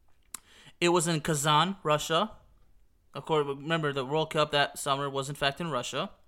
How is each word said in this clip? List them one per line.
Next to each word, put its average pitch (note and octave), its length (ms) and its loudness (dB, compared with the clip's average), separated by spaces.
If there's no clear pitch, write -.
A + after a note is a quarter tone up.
It F3 100 2
was E3+ 160 4
in E3 140 2
Kazan, D#3 640 2
Russia. D#3+ 480 2
Of C#3 120 -12
course, D3+ 200 2
remember, C#3+ 460 -2
the C3+ 140 -4
World D#3 240 -2
Cup D3+ 220 0
that C#3+ 280 0
summer C#3 300 -2
was, C3+ 180 -4
in D3 80 -8
fact, C#3 240 -2
in E3+ 100 -6
Russia. C#3 420 -4